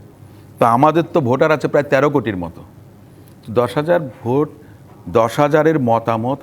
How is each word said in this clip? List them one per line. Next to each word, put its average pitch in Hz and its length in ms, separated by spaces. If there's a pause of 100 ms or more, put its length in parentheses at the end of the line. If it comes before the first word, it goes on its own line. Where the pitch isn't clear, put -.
(580)
তো 127 80
আমাদের 151 460
তো - 80
ভোটার 131 320
আছে 147 160
প্রায় 147 240
তেরো 139 180
কোটির 113 340
মতো। 82 160 (920)
দশ 120 240
হাজার 170 260 (220)
ভোট, 139 260 (600)
দশ 113 280
হাজারের 151 420
মতামত 117 640